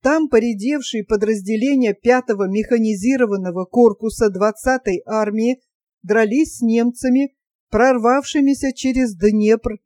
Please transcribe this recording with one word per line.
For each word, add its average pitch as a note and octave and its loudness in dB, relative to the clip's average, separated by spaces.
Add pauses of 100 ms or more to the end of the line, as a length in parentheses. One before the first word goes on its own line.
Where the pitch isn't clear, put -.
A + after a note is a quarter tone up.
Там D4+ 0
поредевшие A#3 -2
подразделения A3 0
пятого A3+ 0
механизированного G#3 -2
корпуса A3 2
двадцатой G#3 -2
армии A3 -2 (400)
дрались A3 0
с - -6
немцами, A#3+ 0 (340)
прорвавшимися C4 2
через B3+ -2
Днепр G#3+ 0